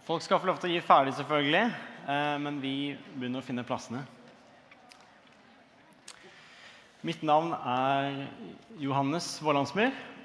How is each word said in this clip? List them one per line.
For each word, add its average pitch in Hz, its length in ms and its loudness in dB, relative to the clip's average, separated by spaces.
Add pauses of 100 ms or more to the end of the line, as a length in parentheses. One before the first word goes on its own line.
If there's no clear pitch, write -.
Folk 160 180 -2
skal 170 160 4
få 180 80 0
lov 151 80 0
til 180 140 -2
å - 20 2
gi 170 80 0
ferdig, 143 320 8
selvfølgelig, 147 520 4 (440)
eh, 147 320 0
men 147 160 -4
vi 135 140 -4 (420)
begynner 127 300 -4
å - 20 -14
finne 123 220 -4
plassene. 123 340 -6 (3000)
Mitt 165 160 -4
navn 156 320 4
er 139 640 2 (640)
Johannes 139 460 0 (180)
Vålandsmyr, 156 480 0 (320)